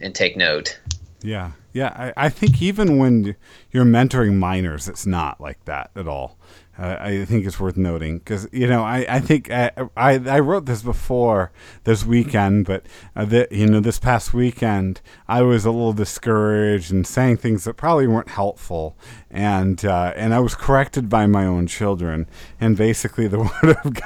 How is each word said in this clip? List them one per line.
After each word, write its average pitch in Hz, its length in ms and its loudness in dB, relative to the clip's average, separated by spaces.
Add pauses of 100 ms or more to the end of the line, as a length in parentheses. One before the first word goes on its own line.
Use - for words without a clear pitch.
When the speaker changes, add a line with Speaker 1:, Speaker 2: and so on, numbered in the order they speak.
Speaker 1:
and 92 140 -12
take 92 240 -2
note. 78 420 -2 (400)
Speaker 2:
Yeah, 98 320 -8 (220)
yeah. 127 420 -6
I, 139 100 0
I - 40 4
think - 320 2
even 190 360 2
when 117 380 2 (340)
you're 127 140 2
mentoring 120 520 4
minors, 92 520 -2
it's - 180 -12
not 82 340 -4
like 71 260 -16
that 69 280 -10
at 90 140 -10
all. 67 300 -10 (400)
Uh, 90 220 -8
I 101 240 -4
think 98 220 0
it's 92 120 -8
worth 92 200 -4
noting 82 420 -2
'cause, 104 320 -8
you 123 140 -2
know, 123 180 2
I, 123 240 -4
I 131 120 0
think 151 300 0
I, 120 200 0 (260)
I, 131 220 4
I 135 220 0
wrote 151 260 0
this 117 160 -4
before 117 680 0 (340)
this 110 200 2
weekend, 104 640 2
but, 95 180 -4 (320)
uh, 107 80 -4
the, 117 260 2
you 104 160 2
know, 107 140 6
this 113 180 0
past 120 360 0
weekend, 107 680 -2 (260)
I 120 140 0
was 120 240 4
a 113 60 2
little 117 240 0
discouraged 104 960 0
and 95 140 0
saying 127 320 2
things 110 260 -2
that 113 140 -8
probably 151 280 2
weren't 113 220 0
helpful. 87 680 -6 (360)
And, 95 560 -2
uh, 90 300 0
and 113 180 0
I 123 60 2
was 120 140 0
corrected 135 540 0
by 107 180 4
my 101 200 4
own 87 200 0
children 85 600 -4 (340)
and 113 160 2
basically 110 500 0
the 101 120 -2
<laughs> - 240 -4
Word 160 200 6
of 139 120 -4 (120)